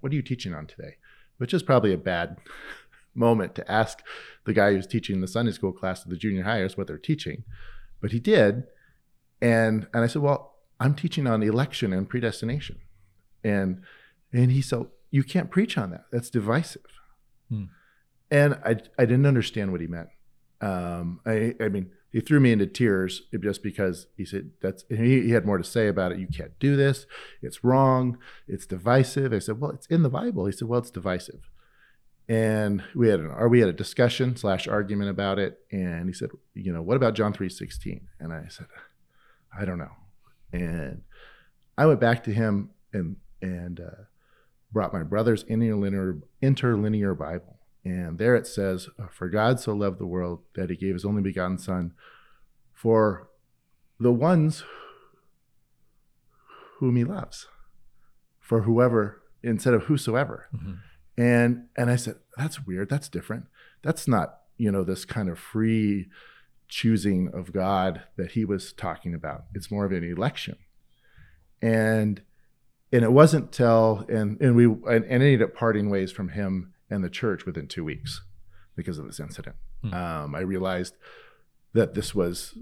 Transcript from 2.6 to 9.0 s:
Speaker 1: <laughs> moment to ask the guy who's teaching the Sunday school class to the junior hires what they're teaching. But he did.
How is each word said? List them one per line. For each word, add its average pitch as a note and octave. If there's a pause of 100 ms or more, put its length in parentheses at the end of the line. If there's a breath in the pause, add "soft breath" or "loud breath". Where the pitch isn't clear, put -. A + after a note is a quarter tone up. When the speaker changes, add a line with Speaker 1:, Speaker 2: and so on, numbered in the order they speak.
Speaker 1:
<laughs> -
moment A#2
to -
ask G#2+ (420 loud breath)
the A2+
guy G#2
who's F#2+
teaching G2
the F#2
Sunday A2+
school F#2+
class F#2
to -
the F2+
junior G2
hires G2
what F#2+
they're -
teaching. - (560 loud breath)
But -
he A#2
did. B2 (760 soft breath)